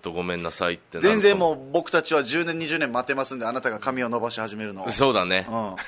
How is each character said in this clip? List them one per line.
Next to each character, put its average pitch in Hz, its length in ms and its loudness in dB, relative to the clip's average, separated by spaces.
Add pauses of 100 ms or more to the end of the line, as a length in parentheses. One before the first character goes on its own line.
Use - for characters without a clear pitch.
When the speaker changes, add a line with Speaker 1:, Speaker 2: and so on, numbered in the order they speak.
Speaker 1:
と - 100 -6
ご 90 120 -4
め 90 120 -2
ん 85 80 -4
な 85 80 -4
さ 87 180 0
い 87 40 0
っ 85 40 -6
て - 200 -14
な 82 40 -6
る 175 60 6
と。 214 60 6
Speaker 2:
全 214 80 2
然 202 180 6
も 175 140 4
う 135 180 -10
僕 175 200 0
た 165 100 4
ち 160 120 -2
は 147 100 4
十 143 200 0
年、 165 160 -4
二 165 80 -4
十 160 100 0
年 143 140 -2
待 123 160 -2
て 139 80 0
ま 135 80 0
す 135 120 -4
ん 127 40 -8
で、 117 60 -4
あ 113 80 0
な 127 80 -4
た 131 80 -2
が 110 100 -2
髪 131 240 -2
を 117 60 -2
伸 117 100 0
ば 113 120 -2
し 107 100 -6
始 107 160 -6
め 107 80 -6
る 104 80 -8
の 95 100 -10
を。 110 80 -4
Speaker 1:
そ 131 200 4
う - 20 2
だ 95 120 2
ね。 92 240 0
Speaker 2:
う 113 80 -4
ん。 104 180 -4 (120)